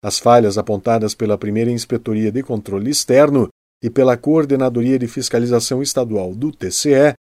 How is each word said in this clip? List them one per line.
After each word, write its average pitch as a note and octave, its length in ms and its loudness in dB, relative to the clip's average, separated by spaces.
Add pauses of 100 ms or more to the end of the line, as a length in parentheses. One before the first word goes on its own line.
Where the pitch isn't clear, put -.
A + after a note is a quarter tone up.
As G#2 140 -4
falhas A#2 400 4
apontadas G#2+ 560 -2
pela G#2 240 -2
primeira A2 320 -2
Inspetoria A2+ 600 -4
de B2+ 120 -6
Controle G#2 480 -6
Externo C#3 580 2 (340)
e - 60 -4
pela B2+ 280 2
Coordenadoria C3+ 840 0
de B2 100 -4
Fiscalização A#2+ 760 -2
Estadual G#2+ 520 -4
do C#3+ 180 -6
T - 180 -8
C - 220 -2
E C#3 300 4